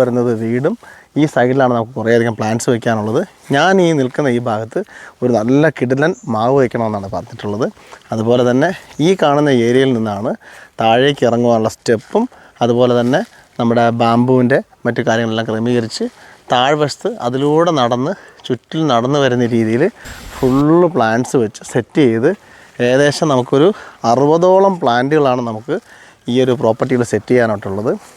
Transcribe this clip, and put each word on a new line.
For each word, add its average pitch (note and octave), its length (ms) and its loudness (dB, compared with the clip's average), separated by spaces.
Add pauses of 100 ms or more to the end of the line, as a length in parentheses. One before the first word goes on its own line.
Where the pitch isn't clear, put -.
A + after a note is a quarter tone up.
വരുന്നത് B2 300 0 (120)
വീടും B2+ 320 -2 (460)
ഈ - 20 4 (100)
സൈഡിലാണ് B2+ 440 2
നമുക്ക് A#2 220 -6
കുറേയധികം A#2 400 2
പ്ലാന്റ്സ് A2+ 340 -2
വെക്കാനുള്ളത്. A2 480 -2 (340)
ഞാൻ F#3 300 2
ഈ - 20 2 (120)
നിൽക്കുന്ന C3+ 380 -2
ഈ - 20 -2 (100)
ഭാഗത്ത് A2+ 300 -4 (420)
ഒരു B2 160 0
നല്ല C3 320 2 (100)
കിടിലൻ C#3 340 0 (220)
മാവ് A#2+ 280 0
വെക്കണമെന്നാണ് G#2+ 520 -4
പറഞ്ഞിട്ടുള്ളത്. A2 520 -6 (480)
അതുപോലെ A#2+ 340 2
തന്നെ C3+ 200 2 (380)
ഈ F#3 40 4 (120)
കാണുന്ന D3 280 2 (160)
ഏരിയയിൽ C3 300 2
നിന്നാണ് A2 360 -4 (480)
താഴേക്ക് B2+ 480 2
ഇറങ്ങുവാനുള്ള A#2 480 2
സ്റ്റെപ്പും, B2 480 -2 (400)
അതുപോലെ A#2+ 360 2
തന്നെ C3 200 0 (380)
നമ്മുടെ A#2 240 2 (180)
ബാംബുവിൻ്റെ B2 560 2 (280)
മറ്റു A#2+ 220 -4
കാര്യങ്ങളെല്ലാം A2+ 420 -2
ക്രമീകരിച്ച്, A#2 560 -2 (480)
താഴ്വശത്ത് C#3+ 560 0 (160)
അതിലൂടെ D3 540 0
നടന്ന്, B2 320 0 (360)
ചുറ്റിൽ C3+ 340 -6 (100)
നടന്നു B2 320 0
വരുന്ന B2 300 2
രീതിയിൽ A2+ 300 2 (540)
ഫുള്ള് D3 580 2
പ്ലാന്റ്സ് A#2+ 460 0
വെച്ച് G#2 200 -6 (100)
സെറ്റ് C3 340 -2
ചെയ്ത്, A2+ 240 2 (580)
ഏകദേശം C#3+ 460 2
നമുക്കൊരു C3+ 340 2 (440)
അറുപതോളം F3 680 4
പ്ലാന്റുകളാണ് B2+ 680 0
നമുക്ക് A2+ 260 -8 (560)
ഈ A#2+ 40 0 (100)
ഒരു B2+ 160 2
പ്രോപ്പർട്ടിയിൽ B2 420 0 (100)
സെറ്റ് G#2+ 200 -2
ചെയ്യാനായിട്ടുള്ളത്. G#2+ 580 -2 (260)